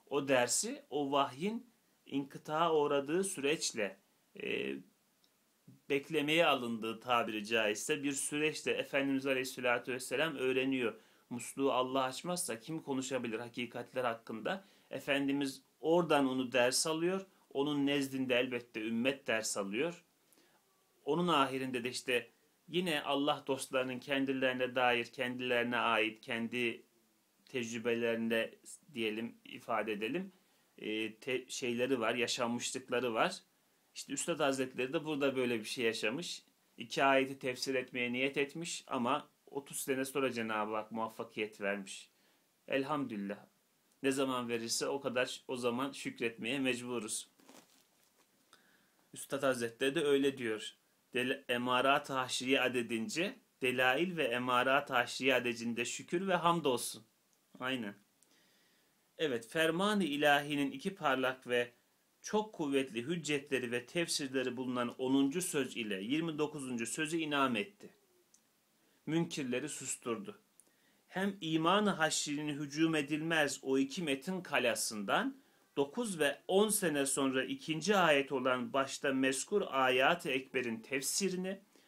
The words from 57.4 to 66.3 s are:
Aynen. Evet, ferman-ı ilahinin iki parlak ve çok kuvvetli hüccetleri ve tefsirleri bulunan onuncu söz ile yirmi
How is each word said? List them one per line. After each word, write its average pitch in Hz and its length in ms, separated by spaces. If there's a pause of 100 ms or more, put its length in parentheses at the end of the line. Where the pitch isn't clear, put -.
Aynen. 127 360 (1200)
Evet, 135 300
ferman-ı 175 560
ilahinin 143 680
iki 190 240
parlak 131 520
ve 120 240 (500)
çok 214 320
kuvvetli 135 500
hüccetleri 143 680
ve 120 140
tefsirleri 131 720
bulunan 123 400
onuncu 139 440
söz 131 360
ile 104 260
yirmi 151 340